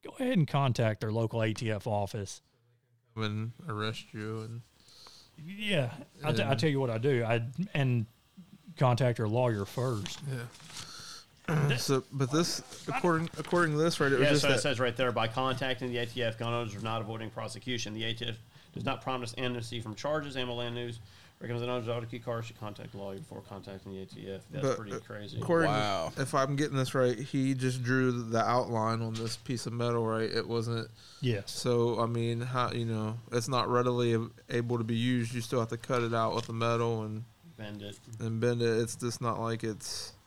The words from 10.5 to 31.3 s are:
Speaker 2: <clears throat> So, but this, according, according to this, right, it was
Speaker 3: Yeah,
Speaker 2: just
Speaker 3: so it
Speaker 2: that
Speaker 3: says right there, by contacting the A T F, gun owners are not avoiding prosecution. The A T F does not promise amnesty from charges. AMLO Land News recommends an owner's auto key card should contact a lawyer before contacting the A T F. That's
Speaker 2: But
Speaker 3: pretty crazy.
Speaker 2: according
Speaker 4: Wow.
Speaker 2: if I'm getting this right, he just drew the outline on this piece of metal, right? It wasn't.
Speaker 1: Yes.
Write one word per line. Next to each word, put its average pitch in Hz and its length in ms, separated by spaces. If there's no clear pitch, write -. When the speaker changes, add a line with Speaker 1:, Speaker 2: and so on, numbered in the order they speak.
Speaker 2:
<clears throat> 147 280
So, 131 340
but 135 180
this, 160 320
according, 170 480
according 170 340
to 147 100
this, 165 200
right, 139 100
it 131 80
was 135 60
Speaker 3:
Yeah, 147 60
Speaker 2:
just 147 100
Speaker 3:
so 147 80
it - 20
Speaker 2:
that 127 80
Speaker 3:
says 127 220
right 120 160
there, 127 160
by 113 160
contacting 131 600
the 120 100
A 120 60
T 117 160
F, 113 160
gun 117 160
owners 117 220
are 98 60
not 113 200
avoiding 110 280
prosecution. 113 640
The 110 100
A 113 100
T 117 140
F 113 80
does - 100
not 131 180
promise 123 360
amnesty 120 420
from 107 160
charges. 143 400
AMLO 123 220
Land 120 180
News 120 240
recommends 120 240
an 120 60
owner's 123 180
auto 120 180
key 117 140
card 113 240
should 113 160
contact 110 360
a - 20
lawyer 98 220
before - 280
contacting 95 460
the 95 80
A 95 40
T 101 240
F. 95 120
That's 139 160
Speaker 2:
But 131 100
Speaker 3:
pretty 101 220
crazy. 104 400
Speaker 2:
according 165 320
Speaker 4:
Wow. 101 460
Speaker 2:
if 135 180
I'm 139 220
getting 143 180
this 131 180
right, 123 240
he 131 360
just 127 280
drew 127 300
the 113 300
outline 113 600
on 113 120
this 113 240
piece - 300
of 117 40
metal, 117 340
right? 110 240
It - 160
wasn't. 113 440
Speaker 1:
Yes. 113 280